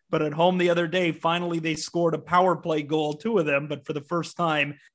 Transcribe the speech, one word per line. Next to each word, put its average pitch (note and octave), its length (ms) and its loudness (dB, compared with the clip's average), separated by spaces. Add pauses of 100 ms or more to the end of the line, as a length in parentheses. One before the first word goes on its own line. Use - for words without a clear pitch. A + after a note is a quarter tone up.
but D#3 120 0
at D3+ 100 0
home F3 260 2
the F3 120 2
other E3+ 180 2
day, E3+ 240 0
finally E3+ 480 -2
they D#3+ 160 -2
scored E3+ 380 -2
a D#3 60 -2
power F3+ 360 4
play D#3 280 -2
goal, D3+ 320 -2
two A3 220 -2
of D#3+ 80 2
them, C#3+ 220 0
but D3 180 -10
for - 60 -6
the D3 80 -2
first E3 380 -6
time D3+ 380 0 (200)